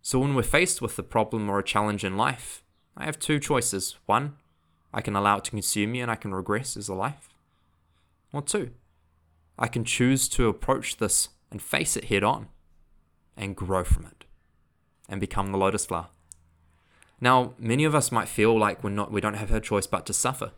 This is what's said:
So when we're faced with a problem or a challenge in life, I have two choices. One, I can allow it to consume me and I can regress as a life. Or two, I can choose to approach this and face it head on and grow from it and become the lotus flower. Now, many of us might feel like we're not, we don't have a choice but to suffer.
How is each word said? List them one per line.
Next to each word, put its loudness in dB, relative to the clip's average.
So -2
when 2
we're 4
faced 2
with -6
a -6
problem 0
or 2
a 0
challenge 0
in -2
life, -2
I -10
have -6
two 0
choices. -2
One, 2
I -2
can -4
allow 4
it -8
to -8
consume 0
me -2
and -4
I -2
can -6
regress -4
as -10
a -6
life. -6
Or -4
two, -4
I 0
can -2
choose 2
to 4
approach -2
this 0
and -12
face -2
it -6
head 2
on 0
and -6
grow 0
from 2
it -20
and -6
become -2
the -2
lotus 2
flower. -6
Now, 4
many 2
of 2
us 2
might 0
feel 4
like 0
we're -2
not, -4
we 0
don't -2
have -4
a 4
choice 0
but -4
to -6
suffer. -2